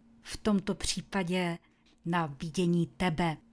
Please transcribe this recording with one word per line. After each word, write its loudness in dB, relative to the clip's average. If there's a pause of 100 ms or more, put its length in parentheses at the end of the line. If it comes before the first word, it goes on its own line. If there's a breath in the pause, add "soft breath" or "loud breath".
(220)
V -10
tomto 2
případě -2 (460 soft breath)
na 0
vidění 0
tebe. 0 (160)